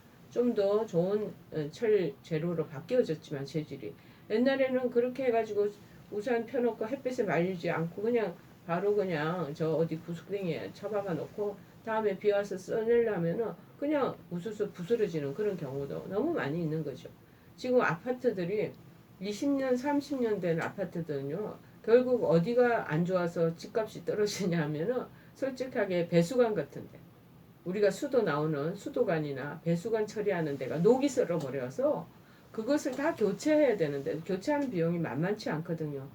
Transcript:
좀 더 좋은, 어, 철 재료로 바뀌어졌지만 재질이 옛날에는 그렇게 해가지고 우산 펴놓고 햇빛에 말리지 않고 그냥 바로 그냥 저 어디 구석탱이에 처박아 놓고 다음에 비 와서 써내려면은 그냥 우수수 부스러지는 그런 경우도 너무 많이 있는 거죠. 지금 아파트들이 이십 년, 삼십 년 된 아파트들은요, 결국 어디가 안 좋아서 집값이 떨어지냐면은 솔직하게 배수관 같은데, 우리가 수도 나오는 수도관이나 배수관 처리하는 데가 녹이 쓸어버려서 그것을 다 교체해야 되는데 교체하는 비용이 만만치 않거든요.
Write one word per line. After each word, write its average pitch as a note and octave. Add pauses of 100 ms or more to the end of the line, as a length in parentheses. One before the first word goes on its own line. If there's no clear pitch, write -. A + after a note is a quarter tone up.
(300)
좀 A#3+
더 G3+
좋은, F#3+ (200)
어, D3+
철 G3+ (100)
재료로 E3
바뀌어졌지만 D#3
재질이 C#3+ (340)
옛날에는 B3+
그렇게 B3
해가지고 G#3+ (420)
우산 A#3
펴놓고 A#3
햇빛에 B3+
말리지 E3+
않고 E3
그냥 A3 (320)
바로 F#3
그냥 E3+
저 D#3+
어디 E3
구석탱이에 E3+
처박아 G3
놓고 G3+ (280)
다음에 G#3+
비 G#3
와서 G3+
써내려면은 G#3+ (260)
그냥 D4 (160)
우수수 G3+
부스러지는 E3+
그런 G#3
경우도 D3+
너무 B3
많이 C#3+
있는 D#3
거죠. - (480)
지금 B3
아파트들이 G3+ (480)
이십 G#3
년, C4+
삼십 C#4+
년 G#3+
된 E3
아파트들은요, D#3 (240)
결국 B3
어디가 A#3
안 E3+
좋아서 E3+
집값이 -
떨어지냐면은 F#3 (300)
솔직하게 B3
배수관 A3
같은데, - (640)
우리가 G3
수도 B3+
나오는 D#3
수도관이나 D#3+
배수관 G#3+
처리하는 F3+
데가 C3+
녹이 B3+
쓸어버려서 E3 (440)
그것을 C4+
다 C#4+
교체해야 A#3+
되는데 C#3+
교체하는 B3
비용이 E3+
만만치 E3+
않거든요. D3+